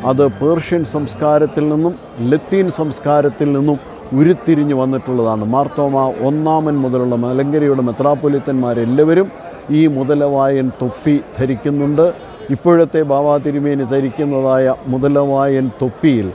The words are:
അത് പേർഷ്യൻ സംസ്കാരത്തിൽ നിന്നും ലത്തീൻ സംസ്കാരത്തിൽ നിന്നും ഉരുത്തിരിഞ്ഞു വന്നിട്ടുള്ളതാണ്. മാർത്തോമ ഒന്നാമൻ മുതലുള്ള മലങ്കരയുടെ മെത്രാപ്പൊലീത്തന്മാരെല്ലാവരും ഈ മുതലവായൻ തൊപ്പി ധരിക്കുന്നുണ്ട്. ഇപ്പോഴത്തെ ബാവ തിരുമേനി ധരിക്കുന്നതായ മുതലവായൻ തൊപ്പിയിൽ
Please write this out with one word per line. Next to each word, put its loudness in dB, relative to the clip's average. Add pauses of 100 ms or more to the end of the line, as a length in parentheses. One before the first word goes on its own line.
(100)
അത് 2 (180)
പേർഷ്യൻ 0 (100)
സംസ്കാരത്തിൽ 0
നിന്നും 0 (360)
ലത്തീൻ 0 (100)
സംസ്കാരത്തിൽ 0
നിന്നും 0 (400)
ഉരുത്തിരിഞ്ഞു 2
വന്നിട്ടുള്ളതാണ്. 0 (100)
മാർത്തോമ 0 (240)
ഒന്നാമൻ 0
മുതലുള്ള 0 (100)
മലങ്കരയുടെ 0
മെത്രാപ്പൊലീത്തന്മാരെല്ലാവരും 0 (500)
ഈ 4 (140)
മുതലവായൻ 0 (140)
തൊപ്പി 0 (240)
ധരിക്കുന്നുണ്ട്. 0 (480)
ഇപ്പോഴത്തെ 2 (100)
ബാവ 2
തിരുമേനി -2
ധരിക്കുന്നതായ 0 (180)
മുതലവായൻ 2 (160)
തൊപ്പിയിൽ 0